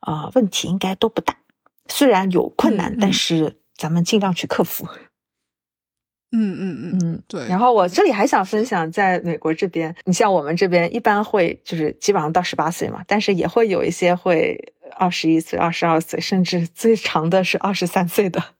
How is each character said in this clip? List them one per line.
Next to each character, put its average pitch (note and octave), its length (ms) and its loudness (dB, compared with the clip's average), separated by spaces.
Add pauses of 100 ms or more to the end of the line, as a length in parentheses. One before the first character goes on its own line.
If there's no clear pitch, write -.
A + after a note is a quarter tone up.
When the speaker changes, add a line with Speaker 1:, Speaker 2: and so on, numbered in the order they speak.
Speaker 1:
呃， D#3 300 -6
问 A#3 140 2
题 - 180 -6
应 F3 100 -2
该 F#3+ 200 -2
都 A3+ 120 0
不 - 120 -2
大。 - 160 -4 (520)
虽 C#4 200 2
然 G3 240 4
有 - 240 2
困 - 200 2
难， F#3 140 -2
Speaker 2:
嗯， - 60 -6
嗯。 - 40 -4
Speaker 1:
但 F#3+ 120 4
是 D#3+ 460 -2 (180)
咱 D#3+ 160 -4
们 E3+ 100 2
尽 G#3+ 160 0
量 F#3+ 160 0
去 - 140 -8
克 - 160 0
服。 - 240 -8 (1400)
Speaker 2:
嗯， A3 280 0
嗯， F3 220 -6
嗯， F3 200 -4
Speaker 1:
嗯， E3 240 -4
Speaker 2:
对。 D3 220 -10
Speaker 1:
然 F3+ 100 0
后 B3 140 6
我 F#3+ 160 4
这 D#4 160 2
里 D#4+ 80 4
还 G3+ 140 2
想 G#3+ 180 2
分 G#3+ 200 0
享， E3 280 -2
在 F#3 280 2
美 E3+ 160 -4
国 D#3+ 160 -2
这 - 140 -2
边， E3 280 -4 (100)
你 F#3+ 80 0
像 G3+ 200 4
我 F3 80 4
们 D3 140 -4
这 F#3 140 2
边 F3 260 2
一 A#3 60 -2
般 G#3 220 2
会 G3 420 0
就 F3 120 -8
是 D#3 240 -2
基 G3+ 120 2
本 F#3 100 2
上 D#3 100 -2
到 F3+ 100 2
十 - 120 -6
八 D#3 160 -2
岁 - 180 -6
嘛， - 180 -10
但 G#3 140 2
是 G3+ 140 0
也 E3 120 0
会 A3+ 220 2
有 F3+ 140 0
一 - 80 0
些 F3+ 240 2
会 F3 420 0 (400)
二 F#3 140 0
十 E3 180 -2
一 D#3+ 120 4
岁、 - 180 -6
二 E3+ 140 0
十 - 120 -4
二 E3 160 2
岁， - 200 -8
甚 F#3 240 0
至 E3+ 240 -2
最 - 260 2
长 E3 340 -2
的 F#3 140 2
是 - 160 -2
二 G3 160 -2
十 F3+ 120 -2
三 F#3 220 0
岁 G3 220 0
的。 F3 120 -4 (180)